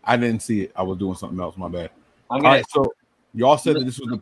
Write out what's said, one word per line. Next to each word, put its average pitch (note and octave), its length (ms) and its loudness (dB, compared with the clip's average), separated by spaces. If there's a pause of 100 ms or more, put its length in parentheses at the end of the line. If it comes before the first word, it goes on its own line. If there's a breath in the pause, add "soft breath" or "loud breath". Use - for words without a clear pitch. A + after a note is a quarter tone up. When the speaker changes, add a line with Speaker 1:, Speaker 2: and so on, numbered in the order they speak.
Speaker 1:
I A#2+ 140 2
didn't A#2 240 0
see G#2+ 200 -2
it. F#2+ 140 -6
I F#2 60 -4
was F#2 160 -4
doing F#2 180 -4
something F#2 240 -10
else. E2+ 160 -8
My F#2 120 -10
bad. E2+ 240 -8 (400)
Speaker 2:
I'm B2+ 60 -2
Speaker 1:
All C#3+ 40 -2
Speaker 2:
gonna C#3 140 8
Speaker 1:
right, A#2+ 140 2
so - 220 0 (440)
y'all C3+ 240 4
said D#3 160 2
that C3 100 -2
this B2+ 140 -8
was B2 100 -10
the A#2 120 -8